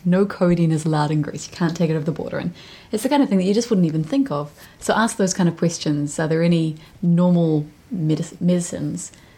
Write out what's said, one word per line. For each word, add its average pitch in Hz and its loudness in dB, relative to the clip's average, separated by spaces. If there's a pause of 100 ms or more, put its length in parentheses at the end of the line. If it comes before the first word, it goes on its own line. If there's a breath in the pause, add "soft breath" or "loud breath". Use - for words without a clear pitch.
No 185 4
codeine 175 2
is 156 0
allowed 151 0
in 156 0
Greece. - -6
You - -20
can't 170 -2
take 170 0
it 160 0
over 156 -2
the 160 -2
border. - -6
And 175 -6 (380 loud breath)
it's 214 -4
the 262 0
kind 294 2
of 262 2
thing 196 2
that 185 2
you 196 2
just 220 0
wouldn't 185 4
even 156 0
think 269 0
of. 151 -6 (300 loud breath)
So - -2
ask 220 0
those 190 0
kind 175 2
of 165 -6
questions. 147 -2
Are 160 0
there 160 0
any 165 2 (240 loud breath)
normal 170 4 (260)
medic-, 156 -4
medicines 175 -2 (260 loud breath)